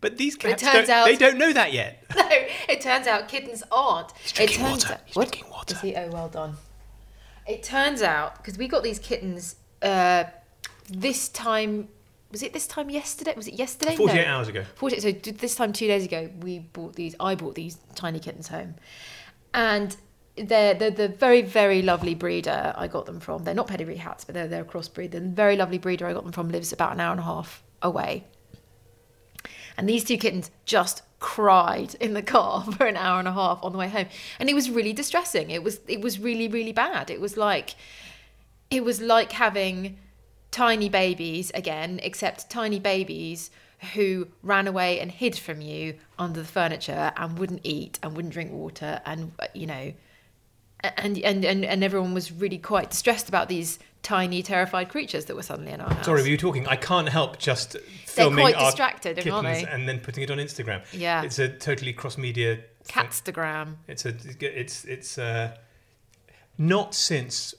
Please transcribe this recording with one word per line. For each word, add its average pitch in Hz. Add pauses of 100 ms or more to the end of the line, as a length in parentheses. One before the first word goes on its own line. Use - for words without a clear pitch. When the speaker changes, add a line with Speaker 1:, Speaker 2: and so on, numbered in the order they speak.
Speaker 1:
but 233
these 285
Speaker 2:
But -
it -
Speaker 1:
cats 247
Speaker 2:
turns 247
Speaker 1:
don't, 240
Speaker 2:
out 233
Speaker 1:
they 233
don't 262
know 311
that 208
yet. 117
Speaker 2:
<laughs> -
No, - (400)
it 277
turns 254
out 220
kittens 262
aren't. 226
Speaker 1:
He's -
Speaker 2:
It -
Speaker 1:
drinking 214
Speaker 2:
turns 269
Speaker 1:
water. -
Speaker 2:
out, -
Speaker 1:
He's -
Speaker 2:
what? 226
Speaker 1:
drinking -
water. -
Speaker 2:
Is -
he? 196
Oh, 175
well 165
done. 156 (920)
It 226
turns 269
out, 151
'cause 190
we 254
got 262
these 214
kittens, 185 (260)
uh, 180 (680)
this 226
time 214 (460)
was 208
it 269
this 311
time 294
yesterday? 294
Was 214
it -
yesterday? 262
Speaker 1:
Forty-eight 190
Speaker 2:
No. 147
Speaker 1:
hours 127
ago. 101 (100)
Speaker 2:
Forty, 262
so 208
d-, 196
this 233
time 220
two 220
days 202
ago, 165 (120)
we 180
bought 165
these, 165
I 190
bought 160
these 165 (160)
tiny 165
kittens 160
home. 165 (800)
And 208 (400)
they're, 208
they're 214
the 208
very, 240
very 196
lovely 175
breeder 170
I 170
got -
them 170
from. 160
They're 170
not 220
pedigree 170
hats, 170
but -
they're, 170
they're 165
a -
crossbreed. 170
The 170
very 190
lovely 185
breeder 180
I 175
got 175
them 170
from 170
lives 170
about 165
an -
hour 170
and 175
a -
half 165 (180)
away. - (1500)
And 190
these 226
two 226
kittens 196 (140)
just - (180)
cried -
in 214
the 208
car 202
<laughs> 202
for 269
an 208
hour 185
and 185
a 180
half 180
on 190
the 180
way 190
home. 196 (340)
And 262
it 285
was 269
really 226
distressing. 233
It 165
was, 202
it 208
was 202
really, 226
really 226
bad. 226
It 110
was 202
like, 208 (960)
it 262
was 226
like 226
having 190 (560)
tiny 226
babies 180
again, 170
except -
tiny 214
babies 170 (440)
who 190 (120)
ran 196
away 180
and 175
hid 233
from 156
you 151 (200)
under 170
the 160
furniture 156
and 165
wouldn't 180
eat 147
and 156
wouldn't 165
drink 165
water 156
and, 160
uh, -
you 165
know, 143 (920)
a-, -
and, 202
and, 196
and, 190
and 190
everyone 190
was 185
really 185
quite 185
distressed -
about 180
these 170 (220)
tiny, 185
terrified 185
creatures -
that -
were -
suddenly 151
in 147
our -
house. 160
Speaker 1:
Sorry, 156
were 135
you 147
talking? 143
I 131
can't 170
help 139
just -
Speaker 2:
They're - (240)
Speaker 1:
filming 143
Speaker 2:
quite 247
Speaker 1:
our 135
Speaker 2:
distracted, 165 (100)
aren't -
Speaker 1:
kittens 165
Speaker 2:
they? 170
Speaker 1:
and 131
then 127
putting 127
it 135
on 139
Instagram. 113 (100)
Speaker 2:
Yeah. 170
Speaker 1:
It's 135
a 131
totally 131
cross-media 117 (240)
thing. -
Speaker 2:
Catstagram. 156 (140)
Speaker 1:
It's 139
a, 117 (260)
it's, 127
it's, -
uh, 113 (1000)
not 185
since -